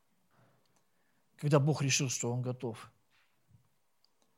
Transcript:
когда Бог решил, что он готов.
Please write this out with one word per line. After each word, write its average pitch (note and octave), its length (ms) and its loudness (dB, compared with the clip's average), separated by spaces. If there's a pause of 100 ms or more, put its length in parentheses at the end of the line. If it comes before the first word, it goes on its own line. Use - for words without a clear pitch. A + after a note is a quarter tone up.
(1400)
когда D3 220 4
Бог C#3 240 2
решил, C3+ 260 0
что A#2+ 240 -4
он B2 100 -4
готов. B2 500 -8 (1500)